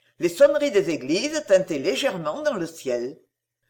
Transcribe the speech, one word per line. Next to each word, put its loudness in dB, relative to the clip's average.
Les 0
sonneries 4
des 2
églises -2
tintaient 2
légèrement -2
dans -2
le -4
ciel. -6